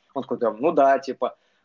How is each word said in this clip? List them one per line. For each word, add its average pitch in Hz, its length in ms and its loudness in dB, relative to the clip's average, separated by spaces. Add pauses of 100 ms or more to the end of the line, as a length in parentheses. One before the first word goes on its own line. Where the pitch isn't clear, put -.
(160)
Он 131 80 -6
такой, 120 160 -8
да, 113 120 0
"Ну 127 200 -2
да, 139 280 4
типа, 127 360 -6 (300)